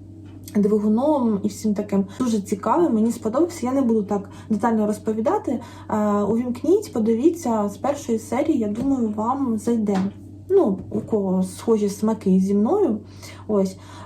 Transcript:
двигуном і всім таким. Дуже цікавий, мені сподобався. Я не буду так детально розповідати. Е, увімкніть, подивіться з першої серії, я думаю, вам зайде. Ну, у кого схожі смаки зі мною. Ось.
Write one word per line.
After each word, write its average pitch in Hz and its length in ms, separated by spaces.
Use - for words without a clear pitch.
двигуном 214 840
і 208 60
всім 208 260
таким. 196 300
Дуже 226 220
цікавий, 233 500
мені 226 220
сподобався. 247 540
Я 254 60
не 277 100
буду 226 200
так 196 280
детально 220 360
розповідати. 233 720
Е, 208 320
увімкніть, 247 720
подивіться 226 760
з - 100
першої 254 400
серії, 277 400
я 214 100
думаю, 233 480
вам 233 420
зайде. 208 400
Ну, 302 300
у - 100
кого 190 420
схожі 208 460
смаки 196 500
зі 196 160
мною. 262 460
Ось. 196 280